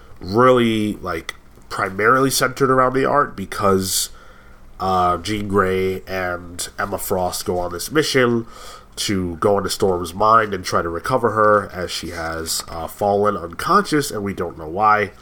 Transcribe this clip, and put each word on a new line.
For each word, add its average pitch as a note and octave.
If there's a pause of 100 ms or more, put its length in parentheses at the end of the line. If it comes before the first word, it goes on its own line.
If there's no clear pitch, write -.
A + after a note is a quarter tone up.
(220)
really, A2
like, E2+ (340)
primarily A2
centered B2+
around B2+
the C3
art C3
because, F#2+ (680)
uh, F2+
Jean G2+
Grey F#2+
and F2+ (100)
Emma G2
Frost F2+
go F#2
on F2
this F2
mission B2 (520)
to F#2
go G2+
into F#2
Storm's F2+
mind G#2+
and F#2
try G2
to E2+
recover A2+
her G#2
as F2
she -
has, E2
uh, E2
fallen G2+
unconscious D3+
and G#2+
we G2
don't E2
know D#2+
why. G#2 (100)